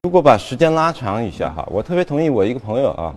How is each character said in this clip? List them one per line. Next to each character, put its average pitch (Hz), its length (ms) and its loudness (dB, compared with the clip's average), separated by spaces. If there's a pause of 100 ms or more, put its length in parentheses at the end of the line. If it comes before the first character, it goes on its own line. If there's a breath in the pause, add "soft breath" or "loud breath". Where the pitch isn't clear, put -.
如 185 80 -2
果 180 120 6
把 135 160 8
时 - 180 -8
间 160 160 2
拉 160 180 0
长 113 320 -4
一 104 80 -4
下 78 200 -6
哈， 78 200 -10
我 98 120 -2
特 175 120 -6
别 175 80 2
同 147 200 -2
意 160 80 0
我 113 140 2
一 117 100 -2
个 131 40 -8
朋 107 220 -4
友 131 120 2
啊， 80 240 -8